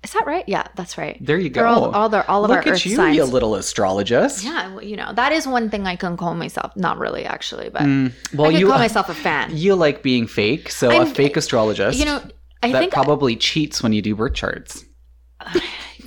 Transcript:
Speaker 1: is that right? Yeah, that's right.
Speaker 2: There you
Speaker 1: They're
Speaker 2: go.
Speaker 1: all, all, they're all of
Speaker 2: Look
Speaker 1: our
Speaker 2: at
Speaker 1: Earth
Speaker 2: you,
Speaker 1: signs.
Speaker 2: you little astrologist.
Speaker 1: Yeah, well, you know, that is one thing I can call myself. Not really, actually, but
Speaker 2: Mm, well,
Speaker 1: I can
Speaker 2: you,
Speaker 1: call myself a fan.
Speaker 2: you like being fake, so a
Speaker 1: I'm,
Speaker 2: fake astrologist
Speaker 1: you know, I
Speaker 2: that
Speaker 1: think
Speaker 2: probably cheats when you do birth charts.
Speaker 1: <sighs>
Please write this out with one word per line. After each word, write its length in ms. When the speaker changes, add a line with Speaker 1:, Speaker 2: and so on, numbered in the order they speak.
Speaker 1:
is 80
that 160
right? 180
Yeah, 300
that's 200
right. 240
Speaker 2:
There 180
you 120
Speaker 1:
They're 140
Speaker 2:
go. 60
Speaker 1:
all, 200
all, 180
they're 220
all 140
of 60
Speaker 2:
Look 80
Speaker 1:
our 40
Speaker 2:
at 120
Speaker 1:
Earth 120
Speaker 2:
you, 80
Speaker 1:
signs. 220
Speaker 2:
you 80
little 320
astrologist. 880
Speaker 1:
Yeah, 300
well, 100
you 120
know, 180
that 180
is 160
one 220
thing 180
I 80
can 200
call 200
myself. 400
Not 220
really, 260
actually, 440
but 140
Speaker 2:
Mm, 300
well, 160
Speaker 1:
I 40
can 80
Speaker 2:
you, 80
Speaker 1:
call 100
myself 300
a 60
fan. 420
Speaker 2:
you 200
like 260
being 240
fake, 440
so 200
a 120
Speaker 1:
I'm, 120
Speaker 2:
fake 220
astrologist 640
Speaker 1:
you 80
know, 140
I 100
Speaker 2:
that 80
Speaker 1:
think 120
Speaker 2:
probably 440
cheats 460
when 100
you 100
do 140
birth 180
charts. 500
Speaker 1:
<sighs> 60